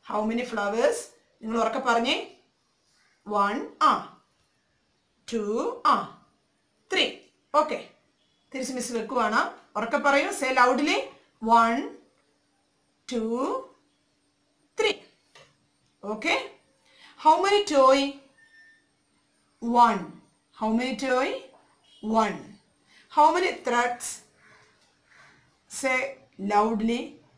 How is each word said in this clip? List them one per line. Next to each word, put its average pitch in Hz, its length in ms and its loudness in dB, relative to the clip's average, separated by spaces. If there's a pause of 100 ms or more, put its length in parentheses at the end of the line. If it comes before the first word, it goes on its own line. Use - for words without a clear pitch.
How 214 200 -4
many 240 220 -4
flowers? 220 460 -2 (440)
നിങ്ങൾ 226 220 -6
ഉറക്കെ 226 260 -4
പറഞ്ഞേ. 240 260 0 (1200)
വൺ 202 220 0 (320)
ആ, - 20 4 (1400)
ടു 226 100 -2 (520)
ആ, - 20 4 (1000)
ത്രീ. 320 120 2 (560)
ഓക്കെ, - 180 -4 (720)
തിരിച്ച് 262 260 -8
മിസ് 233 200 -8
വെക്കുവാണ്. 226 440 -2 (380)
ഉറക്കെ 233 280 -2
പറയൂ, 285 220 2 (120)
say 254 100 -2 (100)
loudly. 285 360 2 (540)
വൺ, 226 240 6 (1400)
ടു, 226 80 -2 (1600)
ത്രീ. 427 140 2 (1200)
ഓക്കെ? 320 220 -4 (880)
How 320 180 6
many 403 220 4
toy? 277 520 4 (1500)
One. 233 600 2 (380)
How 220 140 -2
many 254 240 -2
toy? 269 460 -2 (580)
One. 214 580 -2 (480)
How 311 260 4
many 359 200 0 (140)
threads? 240 560 -2 (1500)
Say 262 480 -2 (200)
loudly. 220 840 0 (160)